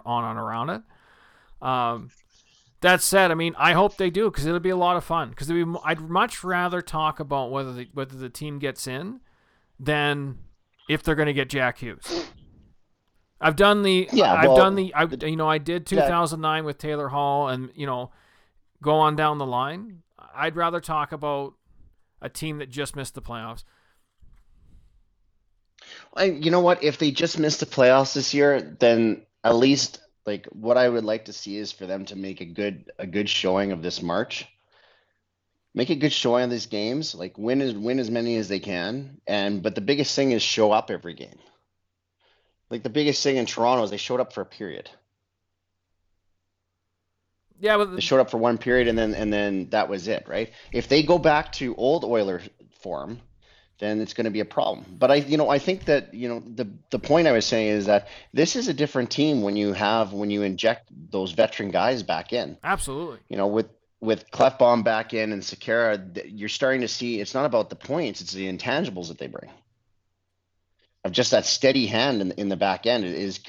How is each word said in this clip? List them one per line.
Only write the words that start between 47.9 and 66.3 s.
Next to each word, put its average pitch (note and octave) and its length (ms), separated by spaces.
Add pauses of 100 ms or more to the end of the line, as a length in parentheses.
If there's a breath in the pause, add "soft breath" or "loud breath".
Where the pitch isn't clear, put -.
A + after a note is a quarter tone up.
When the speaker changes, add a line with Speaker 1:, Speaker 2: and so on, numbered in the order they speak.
Speaker 1:
the F3+ 40
Speaker 2:
They - 60
showed C3 180
up A#2+ 120
for A#2+ 60
one A#2 200
period B2 300
and A2+ 100
then, G#2+ 160
and G#2 180
then G2+ 380
that G#2 180
was F#2+ 200
it, - 200
right? G#2 240 (200 loud breath)
If - 180
they D3+ 140
go F3 140
back D#3 360
to B2 220
old D3 280
Oiler G2+ 380 (400)
form, F2 400 (580 soft breath)
then G#2+ 220
it's G#2 120
gonna A2+ 180
be G#2+ 80
a G2+ 60
problem. - 400 (120)
But C3 140
I, C#3+ 40
you C#3+ 220
know, D3 120
I C#3+ 100
think F#3 260
that, C#3+ 280
you A#2+ 140
know, A#2 180
the, A#2 220 (220)
the B2 100
point D#3+ 280
I C#3 40
was A2+ 140
saying A2 220
is G#2 180
that G2+ 220 (260 loud breath)
this D#3 220
is B3 120
a D3 60
different C3+ 380
team C#3+ 320
when G2+ 120
you G#2 180
have, G#2 380
when G#2 180
you G#2 120
inject G2+ 480 (220)
those F#2+ 200
veteran G#2+ 380
guys G#2 340
back E2 300
in. F#2+ 300
Speaker 1:
Absolutely. D3 560 (100)
Speaker 2:
You G#2 80
know, G2+ 100
with, G#2+ 220 (320)
with A2 300
Klefbom A#2+ 520
back A2+ 300
in A2 180
and G2 100
Sekera, G#2 720
th-, G2+ 120
you're G#2 220